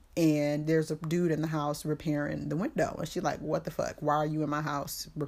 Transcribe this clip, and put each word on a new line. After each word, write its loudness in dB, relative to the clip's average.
and 4
there's 4
a -4
dude 2
in 2
the 0
house -2
repairing -2
the -2
window. 0
And -4
she's -4
like, 0
"What -2
the -8
fuck? -2
Why 2
are 2
you 0
in 0
my 0
house?" -4